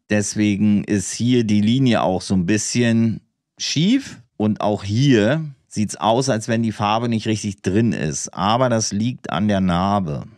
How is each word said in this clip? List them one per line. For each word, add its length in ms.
deswegen 720
ist 300
hier 320
die 160
Linie 420
auch 200
so 120
ein 100
bisschen 760
schief. 640
Und 240
auch 220
hier 640
sieht's 260
aus, 340
als 180
wenn 140
die 100
Farbe 380
nicht 160
richtig 340
drin 320
ist. 400
Aber 380
das 200
liegt 400
an 180
der 120
Narbe. 640